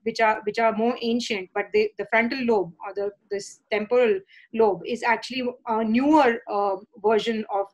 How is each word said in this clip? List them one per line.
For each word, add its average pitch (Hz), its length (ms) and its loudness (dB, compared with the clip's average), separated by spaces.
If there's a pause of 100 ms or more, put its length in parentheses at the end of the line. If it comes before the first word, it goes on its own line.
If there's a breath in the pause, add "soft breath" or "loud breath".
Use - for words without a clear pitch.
which 226 160 -6
are, 220 240 2
which 208 160 -4
are 226 120 4
more 233 300 0
ancient, 233 540 -4
but 202 160 -2
the, 214 260 2
the 202 100 -6
frontal 233 360 0
lobe 196 280 0 (140)
or 196 80 -12
the, 202 160 -4 (220)
this - 300 -10 (100)
temporal 214 480 2 (340 soft breath)
lobe 208 320 2
is 233 160 -6
actually 240 400 -2 (240)
a 226 160 -2
newer, 247 680 4
uh, 202 280 0 (280)
version 214 480 2
of 196 220 -2